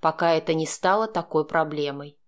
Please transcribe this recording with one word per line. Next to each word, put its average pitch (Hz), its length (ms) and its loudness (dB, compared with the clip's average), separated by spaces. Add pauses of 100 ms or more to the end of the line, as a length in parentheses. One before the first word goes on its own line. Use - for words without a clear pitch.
пока 165 320 2
это 165 200 0
не 160 140 0
стало 208 400 0
такой 165 400 0
проблемой. 147 800 -4